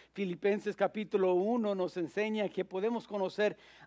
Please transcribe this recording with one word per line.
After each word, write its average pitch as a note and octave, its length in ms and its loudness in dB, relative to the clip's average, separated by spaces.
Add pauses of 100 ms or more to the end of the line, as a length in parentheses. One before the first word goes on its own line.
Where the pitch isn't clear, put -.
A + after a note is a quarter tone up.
(140)
Filipenses G3 600 -2
capítulo F#3+ 600 2
uno G#3 400 2
nos F#3 240 -2
enseña G#3 500 -2
que F3+ 160 -4
podemos G#3 420 -4
conocer G3+ 520 0 (280)